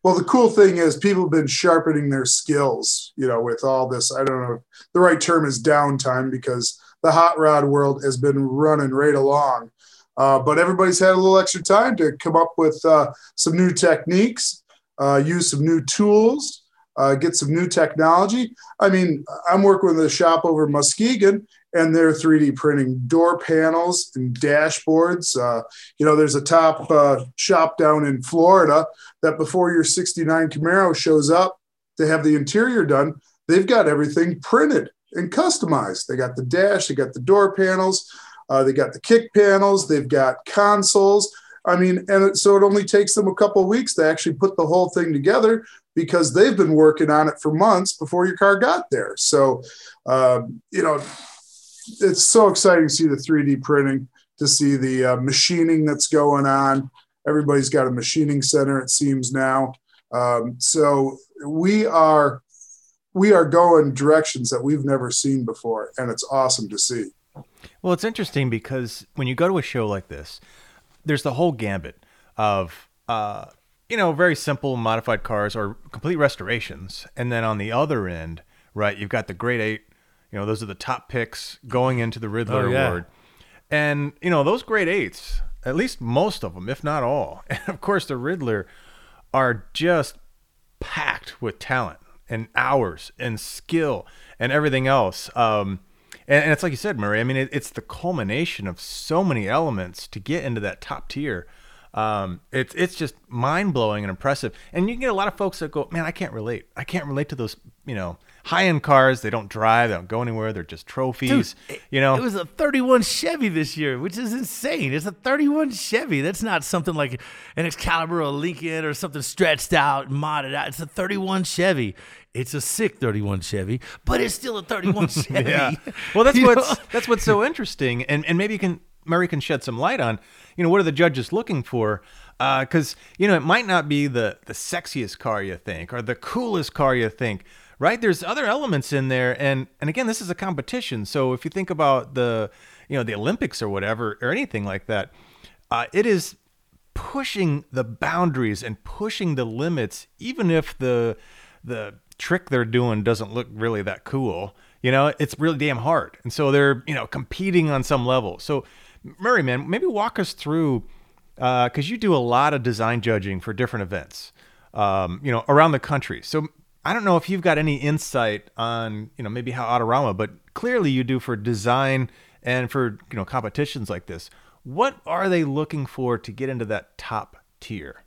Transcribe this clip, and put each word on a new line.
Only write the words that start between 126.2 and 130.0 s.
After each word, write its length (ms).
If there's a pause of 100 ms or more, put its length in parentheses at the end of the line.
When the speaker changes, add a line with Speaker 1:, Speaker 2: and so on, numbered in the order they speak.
Speaker 2:
that's 140
Speaker 3:
<laughs> 0
You 80
Speaker 2:
what's, 240
Speaker 3:
know? 200
Speaker 2:
that's 160
what's 160
so 220
interesting. 600
And, 200
and 140
maybe 160
you 40
can, 220 (240)
Murray 240
can 120
shed 220
some 160
light 220